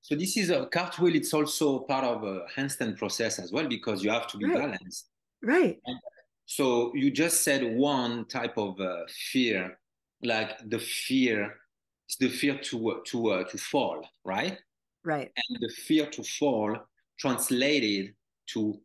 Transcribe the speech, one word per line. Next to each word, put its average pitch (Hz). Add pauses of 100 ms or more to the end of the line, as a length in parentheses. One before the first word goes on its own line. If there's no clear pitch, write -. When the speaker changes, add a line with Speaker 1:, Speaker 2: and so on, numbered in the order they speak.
Speaker 1:
so -
this 185
is 196
a 139
cartwheel. 170
It's -
also 147
part 131
of 117
a 95 (120)
handstand 131
process 107
as 92
well, 143
because 104
you 104
have -
to -
be 104
Speaker 2:
Right. 339
Speaker 1:
balanced. 143 (340)
Speaker 2:
Right. 247
Speaker 1:
And 127 (480)
so 120
you 139
just 160
said 127
one 123
type 117
of, 98
uh, 90 (280)
fear, 104 (440)
like 110 (100)
the 113
fear, 113 (540)
it's -
the 127
fear 139
to, 113
uh, -
to, 113
uh, 92
to -
fall, 90 (200)
right? 123 (480)
Speaker 2:
Right. 151
Speaker 1:
And 120
the 117
fear 151
to -
fall 110 (420)
translated 120 (340)
to 107